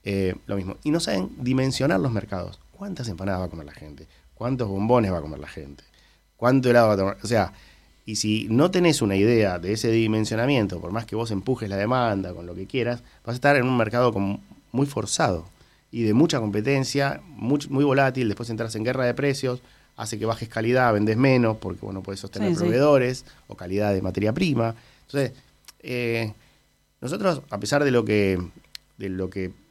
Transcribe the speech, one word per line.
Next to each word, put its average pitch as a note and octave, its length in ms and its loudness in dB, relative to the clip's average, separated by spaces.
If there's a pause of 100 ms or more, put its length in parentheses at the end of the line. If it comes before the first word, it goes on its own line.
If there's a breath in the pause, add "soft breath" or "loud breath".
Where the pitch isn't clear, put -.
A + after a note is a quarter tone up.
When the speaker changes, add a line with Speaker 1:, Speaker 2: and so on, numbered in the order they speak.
Speaker 1:
eh, G2 320 -2 (120)
lo G#2 80 -4
mismo. F#2 280 -6
Y D3+ 80 0
no E3 80 2
saben F#3+ 380 -2
dimensionar C3 640 0
los C#3 120 0
mercados. F2+ 480 -6 (120)
¿Cuántas C3 360 -10
empanadas F#2 340 -4
va F2+ 40 -4
a E2 40 -8
comer D#2+ 160 -12
la D2 80 -18
gente? D2+ 340 -18 (260 soft breath)
¿Cuántos A#2+ 340 -4
bombones G#2 460 2
va E2+ 60 -2
a - 20 -6
comer D2 180 -10
la D2+ 80 -14
gente? C#2+ 360 -16 (520 soft breath)
¿Cuánto B2+ 340 2
helado A#2+ 200 8
va G#2+ 40 6
a G2 40 2
tomar? G2 260 -2
O G#2+ 40 -8
sea, G#2 260 0 (520 soft breath)
y G#2+ 120 -8
si G#2+ 320 -2
no C#3 200 4
tenés F3 320 2
una G2 140 2
idea G2+ 440 4
de F2+ 140 -4
ese A2+ 180 0
dimensionamiento, A2 920 0
por E2+ 100 -8
más A2+ 140 -4
que G2+ 100 -10
vos A2+ 160 -4
empujes G#2+ 380 -4
la G2 80 -4
demanda G#2 560 0
con F2 120 -12
lo F2 80 -12
que F#2+ 140 -10
quieras, A#2+ 340 -2 (220 soft breath)
vas A#2 100 -6
a - 20 -4
estar C#3+ 200 2
en B2+ 120 2
un B2+ 100 2
mercado A#2+ 340 2
con, G2+ 300 -2 (320)
muy C3+ 120 2
forzado G#2+ 600 -2 (440 soft breath)
y A#2 120 -4
de G#2+ 100 4
mucha D3 280 4
competencia, C3+ 840 -2
muy, C#3 320 -2 (100)
muy C#3 160 2
volátil. C3 420 2
Después A2 220 -4
entras A2 260 -6
en A2 80 -4
guerra B2+ 220 0
de A#2+ 80 2
precios, C3+ 480 -2 (340 soft breath)
hace A2+ 240 -8
que A2 60 -2
bajes A2+ 240 -4
calidad, A#2+ 420 2
vendés G#2+ 240 2
menos B2 400 4
porque, F#2 300 -10
bueno, F#2+ 180 -8
podés G2 160 -10
sostener G3 300 -4
Speaker 2:
Sí, E3+ 60 2
sí. D#3+ 80 -4
Speaker 1:
proveedores C3+ 600 4 (240 loud breath)
o - 80 -16
calidad G2+ 380 0
de F#2+ 80 0
materia G2 320 0
prima. A#2+ 420 0 (320 soft breath)
Entonces, C#3 240 -2 (480 soft breath)
eh, A#2 540 -4 (680 soft breath)
nosotros, F3 500 -2
a G#2+ 100 -8
pesar C#3+ 260 0
de C3+ 60 2
lo A#2+ 120 4
que, G2+ 340 2 (600)
de F#2+ 120 -8
lo F#2 200 -6
que F#2 220 -8 (200)